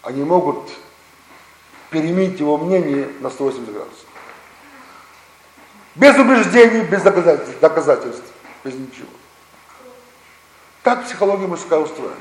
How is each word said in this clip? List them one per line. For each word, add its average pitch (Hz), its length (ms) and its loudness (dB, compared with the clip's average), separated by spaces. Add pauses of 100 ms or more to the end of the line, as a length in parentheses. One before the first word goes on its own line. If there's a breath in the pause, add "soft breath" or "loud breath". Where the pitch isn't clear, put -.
они 135 200 -8
могут 175 460 -2 (1200)
переменить 175 500 -2
его 147 180 0
мнение 156 520 -2 (120)
на 131 80 -8
сто 139 160 -8
восемьдесят 120 280 -8
градусов. 92 320 -16 (1900)
Без 262 220 6
убеждений, 226 640 4
без 185 200 -2
доказательств, 170 580 2
доказательств, 139 640 0 (380)
без 131 100 -10
ничего. 131 340 -16 (1800)
Так 240 220 -2
психология 196 420 -4
мужская 160 320 -4
устроена. 135 420 -8